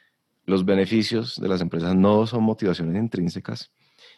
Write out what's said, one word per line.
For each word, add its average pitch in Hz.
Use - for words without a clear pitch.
Los 95
beneficios 107
de 95
las 92
empresas 85
no 104
son 117
motivaciones 90
intrínsecas. 101